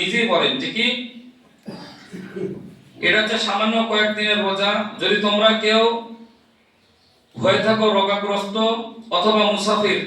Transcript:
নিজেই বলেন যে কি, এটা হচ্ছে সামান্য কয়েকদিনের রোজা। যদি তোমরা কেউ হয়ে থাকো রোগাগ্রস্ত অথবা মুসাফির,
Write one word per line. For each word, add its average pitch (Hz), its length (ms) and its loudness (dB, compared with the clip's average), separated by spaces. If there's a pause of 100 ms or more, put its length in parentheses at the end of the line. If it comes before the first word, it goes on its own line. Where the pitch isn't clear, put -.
নিজেই 208 320 0
বলেন - 200 2 (100)
যে 165 140 -6
কি, 233 100 0 (2250)
এটা 202 140 2
হচ্ছে 220 260 -2
সামান্য 214 280 0 (160)
কয়েকদিনের 214 560 0
রোজা। 196 240 0 (320)
যদি 208 140 2 (100)
তোমরা 208 220 4 (160)
কেউ 220 180 4 (1500)
হয়ে 196 300 2
থাকো 220 200 4 (120)
রোগাগ্রস্ত 196 580 0 (600)
অথবা 214 240 4 (100)
মুসাফির, 202 540 0